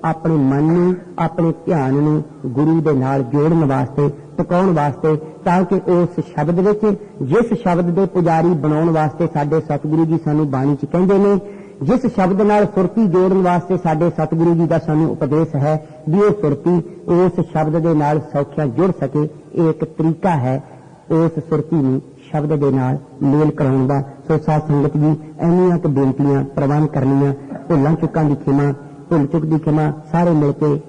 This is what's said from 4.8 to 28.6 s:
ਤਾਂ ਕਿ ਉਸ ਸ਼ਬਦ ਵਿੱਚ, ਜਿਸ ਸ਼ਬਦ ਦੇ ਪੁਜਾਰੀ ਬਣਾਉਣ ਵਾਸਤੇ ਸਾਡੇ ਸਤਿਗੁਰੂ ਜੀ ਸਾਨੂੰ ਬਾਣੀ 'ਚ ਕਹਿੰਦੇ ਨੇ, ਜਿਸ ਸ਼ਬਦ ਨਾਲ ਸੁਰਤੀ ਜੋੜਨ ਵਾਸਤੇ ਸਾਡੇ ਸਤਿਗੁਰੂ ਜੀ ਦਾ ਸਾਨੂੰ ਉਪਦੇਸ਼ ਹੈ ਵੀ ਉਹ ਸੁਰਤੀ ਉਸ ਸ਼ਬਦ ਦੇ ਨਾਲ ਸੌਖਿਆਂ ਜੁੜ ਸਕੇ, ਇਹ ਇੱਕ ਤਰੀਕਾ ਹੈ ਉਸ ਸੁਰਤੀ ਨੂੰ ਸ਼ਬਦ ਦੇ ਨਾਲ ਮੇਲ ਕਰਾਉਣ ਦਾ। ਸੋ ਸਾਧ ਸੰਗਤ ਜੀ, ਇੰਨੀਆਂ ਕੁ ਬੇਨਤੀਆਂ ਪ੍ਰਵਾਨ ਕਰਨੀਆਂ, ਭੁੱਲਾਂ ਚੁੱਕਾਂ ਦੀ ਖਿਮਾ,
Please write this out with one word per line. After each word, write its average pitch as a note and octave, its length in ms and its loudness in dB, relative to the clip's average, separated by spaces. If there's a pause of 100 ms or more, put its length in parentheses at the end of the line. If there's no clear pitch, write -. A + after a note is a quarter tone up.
ਤਾਂ F3+ 200 2
ਕਿ F#3 100 -2
ਉਸ F3 500 0
ਸ਼ਬਦ E3+ 360 -2
ਵਿੱਚ, G#3 360 2 (260)
ਜਿਸ A3 320 0
ਸ਼ਬਦ F3 300 0
ਦੇ F3 220 0
ਪੁਜਾਰੀ E3+ 420 2
ਬਣਾਉਣ D#3 420 0
ਵਾਸਤੇ D#3 440 0
ਸਾਡੇ D3 260 0
ਸਤਿਗੁਰੂ D#3 440 0
ਜੀ D#3+ 200 0
ਸਾਨੂੰ D3+ 260 0
ਬਾਣੀ C#3 260 0
'ਚ C#3+ 80 -6
ਕਹਿੰਦੇ F#3 340 2
ਨੇ, G3+ 220 4 (420)
ਜਿਸ B3 240 0
ਸ਼ਬਦ F#3+ 360 0
ਨਾਲ G#3 240 2
ਸੁਰਤੀ F#3+ 400 0
ਜੋੜਨ F#3 360 2
ਵਾਸਤੇ F3 340 0
ਸਾਡੇ E3+ 340 0
ਸਤਿਗੁਰੂ E3 440 0
ਜੀ E3 120 2
ਦਾ D#3+ 120 2
ਸਾਨੂੰ D#3 320 0
ਉਪਦੇਸ਼ D#3 460 -2
ਹੈ D3+ 320 -2 (200)
ਵੀ E3+ 100 2
ਉਹ G#3 120 4
ਸੁਰਤੀ D3 400 0 (380)
ਉਸ F3 320 2
ਸ਼ਬਦ D#3 380 -2
ਦੇ E3 160 2
ਨਾਲ D3+ 260 0
ਸੌਖਿਆਂ C#3+ 460 -4
ਜੁੜ D#3 240 0
ਸਕੇ, D3 380 -2 (260)
ਇਹ E3 160 2
ਇੱਕ D#3 140 -4
ਤਰੀਕਾ D#3+ 460 -2
ਹੈ C3+ 320 -2 (480)
ਉਸ E3 280 2
ਸੁਰਤੀ D3+ 380 -2
ਨੂੰ C3+ 240 2 (320)
ਸ਼ਬਦ D#3 240 -2
ਦੇ C#3+ 140 2
ਨਾਲ C3 280 0 (240)
ਮੇਲ D3 280 2
ਕਰਾਉਣ C3+ 360 0
ਦਾ। C#3 160 0 (260)
ਸੋ D#3 100 2
ਸਾਧ D3+ 300 0
ਸੰਗਤ C#3+ 280 0
ਜੀ, D3+ 200 2 (240)
ਇੰਨੀਆਂ F3 380 4
ਕੁ D#3+ 100 -2
ਬੇਨਤੀਆਂ C3+ 560 2
ਪ੍ਰਵਾਨ C#3+ 420 0
ਕਰਨੀਆਂ, C#3 480 0 (340)
ਭੁੱਲਾਂ D#3 260 2
ਚੁੱਕਾਂ D#3+ 300 -2
ਦੀ C#3+ 100 2
ਖਿਮਾ, C#3 380 0 (360)